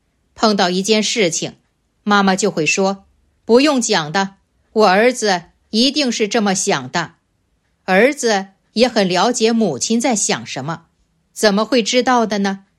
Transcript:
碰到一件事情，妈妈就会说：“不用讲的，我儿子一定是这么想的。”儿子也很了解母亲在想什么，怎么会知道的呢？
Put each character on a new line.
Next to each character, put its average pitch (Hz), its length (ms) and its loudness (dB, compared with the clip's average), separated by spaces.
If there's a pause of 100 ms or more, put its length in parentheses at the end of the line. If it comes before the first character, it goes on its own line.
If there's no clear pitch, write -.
(360)
碰 214 200 2
到 185 140 2
一 185 140 -2
件 214 180 0
事 202 300 -2
情， 151 240 -8 (480)
妈 202 200 2
妈 190 120 2
就 190 140 0
会 160 160 -2
说 196 400 -2 (400)
：“不 233 160 4
用 285 200 2
讲 170 300 -2
的， 196 240 -2 (380)
我 214 140 4
儿 214 240 4
子 196 320 -2 (280)
一 247 200 2
定 262 200 0
是 220 160 -2
这 208 140 -2
么 202 120 0
想 147 380 -4
的。” 170 240 -6 (680)
儿 214 280 2
子 208 340 -2 (260)
也 240 140 2
很 214 200 0
了 185 240 0
解 226 200 0
母 208 260 0
亲 226 220 -2
在 240 160 0
想 160 300 -4
什 131 180 -10
么， 160 220 -10 (480)
怎 208 200 2
么 214 120 0
会 240 180 0
知 247 180 0
道 240 240 2
的 208 140 -4
呢？ 196 260 -4 (140)